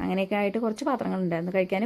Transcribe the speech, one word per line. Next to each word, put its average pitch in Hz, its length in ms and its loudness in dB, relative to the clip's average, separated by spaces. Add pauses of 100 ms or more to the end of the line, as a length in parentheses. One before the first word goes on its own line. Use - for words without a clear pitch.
അങ്ങനെയൊക്കെ 190 380 0
ആയിട്ട് 202 260 0
കുറച്ച് 220 240 -2
പാത്രങ്ങളുണ്ടായിരുന്നു. 185 680 0
കഴിക്കാൻ 190 280 2